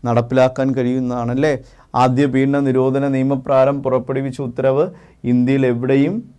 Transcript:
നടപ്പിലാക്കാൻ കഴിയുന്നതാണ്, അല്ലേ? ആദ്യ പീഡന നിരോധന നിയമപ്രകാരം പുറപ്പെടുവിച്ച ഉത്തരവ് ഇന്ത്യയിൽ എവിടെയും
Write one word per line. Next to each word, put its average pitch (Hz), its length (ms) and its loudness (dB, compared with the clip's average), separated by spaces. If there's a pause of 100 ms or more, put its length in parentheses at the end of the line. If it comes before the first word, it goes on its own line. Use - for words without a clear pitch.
നടപ്പിലാക്കാൻ 127 600 0 (100)
കഴിയുന്നതാണ്, 123 600 -2
അല്ലേ? 147 160 0 (480)
ആദ്യ 127 220 2 (100)
പീഡന 135 320 2
നിരോധന 131 480 0
നിയമപ്രകാരം 135 720 2
പുറപ്പെടുവിച്ച 131 520 -4 (120)
ഉത്തരവ് 135 340 0 (480)
ഇന്ത്യയിൽ 127 400 2
എവിടെയും 135 440 0 (240)